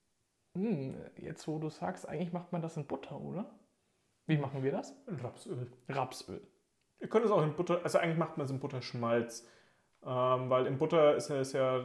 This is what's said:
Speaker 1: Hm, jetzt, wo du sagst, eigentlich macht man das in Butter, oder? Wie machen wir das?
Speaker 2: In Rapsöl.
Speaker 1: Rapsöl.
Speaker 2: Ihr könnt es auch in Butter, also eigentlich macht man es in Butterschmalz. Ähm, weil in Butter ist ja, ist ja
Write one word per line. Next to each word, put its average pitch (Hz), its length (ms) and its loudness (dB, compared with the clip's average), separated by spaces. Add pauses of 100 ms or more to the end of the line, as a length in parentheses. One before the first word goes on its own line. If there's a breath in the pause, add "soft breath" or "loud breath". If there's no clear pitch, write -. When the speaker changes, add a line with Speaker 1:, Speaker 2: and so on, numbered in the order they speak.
(560)
Speaker 1:
Hm, 175 400 -2 (220)
jetzt, - 320 -12
wo 156 100 -4
du 156 100 -4
sagst, 180 380 -8
eigentlich 170 240 -6
macht 175 220 -6
man 170 80 -2
das 160 160 -6
in 143 80 -4
Butter, - 340 -10
oder? 147 260 -8 (800)
Wie 156 120 4
machen 135 260 -4
wir 135 80 2
das? 240 240 -4 (120)
Speaker 2:
In 170 120 -6
Rapsöl. 123 480 -8 (220)
Speaker 1:
Rapsöl. 127 520 -4 (600)
Speaker 2:
Ihr - 80 -8
könnt 226 160 4
es 208 60 4
auch 175 120 6
in 151 120 2
Butter, 175 280 0
also - 160 2
eigentlich 165 180 2
macht 160 200 0
man 147 80 -2
es 131 60 -4
in 135 80 -4
Butterschmalz. 120 840 -2 (600 soft breath)
Ähm, 127 440 2
weil 127 160 6
in 139 120 0
Butter 151 380 6
ist - 140 -2
ja, 139 120 0
ist 131 120 -2
ja 131 320 2